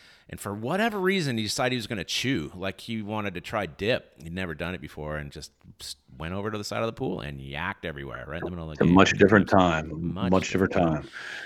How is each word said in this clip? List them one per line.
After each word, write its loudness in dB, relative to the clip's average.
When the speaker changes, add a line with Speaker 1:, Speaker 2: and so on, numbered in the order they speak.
Speaker 1:
and -12
for -6
whatever -2
reason, 0
he 0
decided 0
he -2
was -6
gonna -4
chew. -2
Like, -6
he -6
wanted -4
to -8
try -4
dip. -4
He'd -12
never -4
done -6
it -12
before, -8
and -8
just -16
s-, -14
went -8
over -4
to -6
the -6
side -4
of 0
the -6
pool -4
and -8
yacked -8
everywhere, -8
right -8
in -8
the -6
middle -8
of -10
the 0
Speaker 2:
It's -
a 6
Speaker 1:
game. 8
Speaker 2:
much 10
different 8
time. 2
Speaker 1:
Much 0
Speaker 2:
Much 2
different 0
Speaker 1:
different 2
Speaker 2:
time. -16